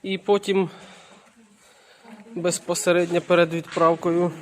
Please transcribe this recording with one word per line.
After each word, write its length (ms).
І 140
потім 520
безпосередньо 880
перед 320
відправкою 800